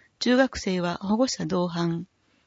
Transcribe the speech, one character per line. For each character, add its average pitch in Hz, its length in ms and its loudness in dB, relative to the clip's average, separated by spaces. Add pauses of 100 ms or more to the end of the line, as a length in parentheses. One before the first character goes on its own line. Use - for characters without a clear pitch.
(180)
中 247 180 4
学 262 220 2
生 185 220 -2
は 175 180 -2
保 202 180 0
護 254 100 2
者 190 200 -6
同 175 220 0
伴。 170 380 -2 (400)